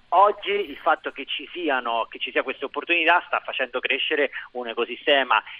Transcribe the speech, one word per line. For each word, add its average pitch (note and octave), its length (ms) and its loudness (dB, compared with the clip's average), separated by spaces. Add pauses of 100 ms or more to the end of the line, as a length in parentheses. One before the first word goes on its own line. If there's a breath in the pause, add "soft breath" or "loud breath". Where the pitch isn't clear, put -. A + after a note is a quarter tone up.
oggi G3 420 4
il F3+ 260 -4
fatto D#3 340 0
che F3 140 -12
ci - 260 -8
siano, B2 580 -2
che - 100 -16
ci G3 120 -6
sia D3+ 100 0
questa B2+ 220 -8
opportunità E3 640 2
sta G#2+ 140 -2
facendo B2 400 -6
crescere C#3 480 0 (240 loud breath)
un B2 160 -8
ecosistema B2 760 2 (160 loud breath)